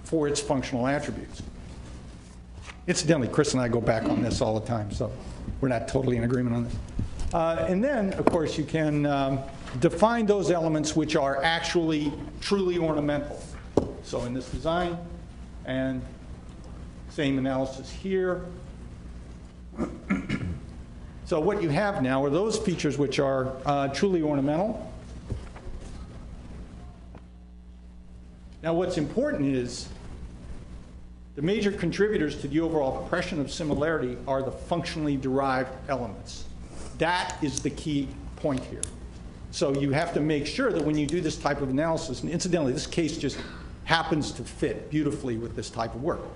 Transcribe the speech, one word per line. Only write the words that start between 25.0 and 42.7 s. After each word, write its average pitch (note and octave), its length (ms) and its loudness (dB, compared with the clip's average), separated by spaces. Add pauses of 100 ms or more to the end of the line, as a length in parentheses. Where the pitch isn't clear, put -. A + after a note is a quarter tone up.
Now D#3+ 140 2
what's E3+ 240 2
important D#3 560 2
is B2 340 -2 (1500)
the C#3+ 60 -6
major G3+ 300 4
contributors F#3 720 2
to C#3 60 -4
the C#3+ 120 2
overall D#3 420 2
impression F3 380 0
of C3 120 -2
similarity D3 640 0 (100)
are C3+ 160 2
the B2 80 -2
functionally D#3 640 0
derived C3 540 2 (180)
elements. A#2+ 540 -4 (560)
That F3 440 2
is C3+ 160 0
the C#3+ 120 0
key C#3+ 360 0 (280)
point C#3 300 -2
here. - 180 -6 (640)
So C#3+ 240 0
you C#3 200 2
have E3 200 2
to - 60 2
make D3 260 2
sure B3 260 0
that E3 140 2
when D3+ 100 2
you D3 120 2
do E3+ 140 0
this D#3 160 0
type C#3+ 220 0
of C3 120 0
analysis, C#3+ 500 0
and D#3 100 -4
incidentally, E3 400 2